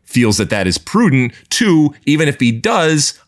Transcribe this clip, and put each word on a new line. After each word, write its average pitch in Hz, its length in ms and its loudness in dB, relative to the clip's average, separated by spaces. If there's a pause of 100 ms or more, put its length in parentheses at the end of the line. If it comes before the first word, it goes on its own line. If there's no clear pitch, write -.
feels 117 320 0
that 98 140 -2
that 101 160 -2
is 92 120 -2
prudent. 131 540 0 (160)
Two, 156 460 2 (120)
even 151 220 0
if 139 100 -4
he 120 140 2
does, 160 760 -2